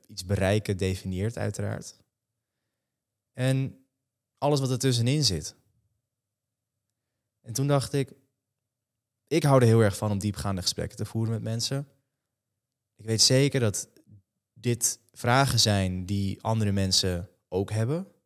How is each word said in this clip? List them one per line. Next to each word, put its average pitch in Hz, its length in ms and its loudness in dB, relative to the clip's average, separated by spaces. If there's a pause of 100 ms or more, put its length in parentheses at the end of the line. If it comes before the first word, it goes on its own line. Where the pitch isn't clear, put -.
iets 104 180 -14
bereiken 98 520 0
definieert, 92 600 -4
uiteraard. 104 600 -6 (1400)
En 131 520 -2 (540)
alles 143 220 0
wat 131 100 -2
ertussenin 131 540 0
zit. 87 320 -4 (1800)
En 120 120 -16
toen 135 140 -2
dacht 143 260 2
ik, 139 200 -2 (1120)
"Ik 160 160 0
hou 139 180 6
er 123 60 8
heel 113 140 8
erg 104 160 4
van 107 140 -2
om 101 80 0
diepgaande 98 440 -4
gesprekken - 340 -6
te 107 80 -8
voeren 113 280 -4
met 113 100 -6
mensen. 117 460 -6 (1080)
Ik - 80 -20
weet 110 180 0
zeker 135 380 4
dat 107 280 0 (640)
dit - 480 -4 (120)
vragen 120 480 2
zijn 92 460 0
die 98 360 -4
andere 110 300 0
mensen 95 580 -2 (180)
ook 98 220 -2
hebben." 123 420 -4 (140)